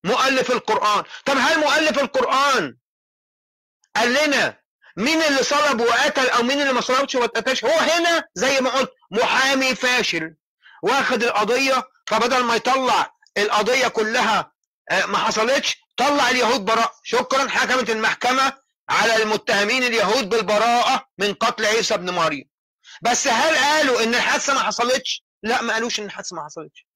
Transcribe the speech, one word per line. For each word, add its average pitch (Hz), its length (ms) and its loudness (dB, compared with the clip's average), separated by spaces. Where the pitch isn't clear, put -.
مؤلف 254 460 0
القرآن. 208 540 0
طب 269 120 0
هل 302 220 2
مؤلف 302 400 2
القرآن 262 760 0
قال 240 160 2
لنا 214 340 -2
مين 311 260 0
اللي 277 200 2
صلب 285 380 0
وقتل 254 480 2
أو 240 140 2
مين 277 180 0
اللي 277 120 0
ما 240 80 0
صلبش 269 340 -2
وما 240 100 2
اتقتلش؟ 233 400 -4
هو 311 140 2
هنا 339 460 0
زي 262 260 0
ما 254 100 0
قلت 262 200 -2
محامي 262 640 0
فاشل 190 600 -2
واخد 247 400 0
القضية، 240 640 0
فبدل 247 380 0
ما 233 120 0
يطلع 247 580 0
القضية 214 500 0
كلها، 220 640 -2
آه، 175 160 0
ما 196 120 -2
حصلتش، 226 580 0
طلع 277 340 2
اليهود 226 340 0
براء. 220 280 0
شكرًا، 254 460 0
حكمت 247 420 0
المحكمة 254 600 0
على 220 340 2
المتهمين 214 600 0
اليهود 226 460 0
بالبراءة 226 800 0
من 202 160 -2
قتل 220 320 -2
عيسى 220 280 0
ابن 180 160 -4
مريم. 160 380 -2
بس 240 260 0
هل 285 280 2
قالوا 285 460 2
إن 233 120 0
الحادثة 262 400 0
ما 247 60 0
حصلتش؟ 240 640 -2
لا، 233 200 -2
ما 233 100 -4
قالوش 226 280 -4
إن 208 40 -8
الحادثة 185 320 -12
ما 151 80 -10
حصلتش. 151 520 -16